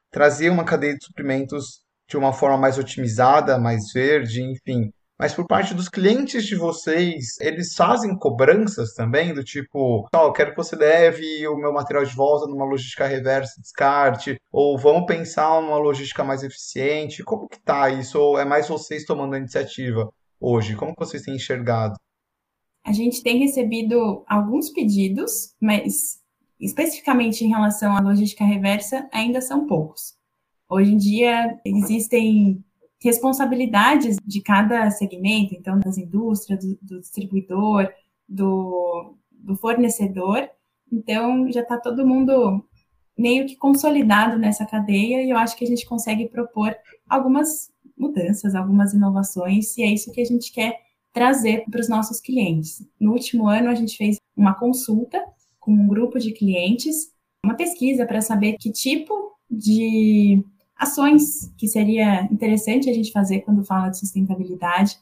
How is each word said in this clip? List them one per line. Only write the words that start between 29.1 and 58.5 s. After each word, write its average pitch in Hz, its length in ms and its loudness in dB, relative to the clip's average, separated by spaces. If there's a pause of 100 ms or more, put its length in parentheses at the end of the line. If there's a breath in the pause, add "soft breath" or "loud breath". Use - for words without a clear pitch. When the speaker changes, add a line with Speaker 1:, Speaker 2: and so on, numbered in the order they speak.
Speaker 2:
ainda 240 300 -2
são 277 260 -2
poucos. 156 460 -4 (560)
Hoje 196 240 4
em 214 40 6
dia, 233 680 2
existem 208 960 2 (400)
responsabilidades 240 1120 2 (100)
de 202 160 -4
cada 214 480 2
segmento, 196 640 0
então, 190 240 -2
das 190 200 0
indústrias, 196 640 -4
do, 190 180 -6
do 185 200 -16
distribuidor, 196 880 -2 (360 soft breath)
do, 185 920 -4 (120)
do 196 280 -8
fornecedor. 220 920 -2 (420)
Então, 240 600 -2
já 240 140 -2
tá 240 120 -4
todo 247 300 -2
mundo 254 580 2 (520)
meio 247 280 2
que - 120 -12
consolidado 240 840 4
nessa 208 260 0
cadeia 214 560 0
e 262 80 0
eu 247 80 0
acho 226 200 0
que 247 80 -4
a - 20 0
gente 240 180 -2
consegue 220 440 -4
propor 220 460 -4 (320 soft breath)
algumas 269 640 0 (240)
mudanças, 202 600 -2
algumas 196 380 2
inovações, 196 840 0
e 233 60 -2
é 208 100 2
isso - 180 -4
que 240 100 -4
a 240 40 0
gente 240 260 -2
quer 226 280 -4 (320 loud breath)
trazer 233 580 2
pros 226 180 -4
nossos 220 320 -2
clientes. 180 680 -4 (120)
No 214 120 4
último 240 360 0
ano, 226 220 2
a 240 60 0
gente 226 220 -4
fez 208 200 0 (180)
uma 196 200 4
consulta 247 680 -2 (360)
com 214 120 -2
um 208 160 6
grupo 233 300 0
de 220 140 -2
clientes, 202 800 -2 (340)
uma 220 80 2
pesquisa 262 520 -2
pra 214 140 -2
saber 214 400 0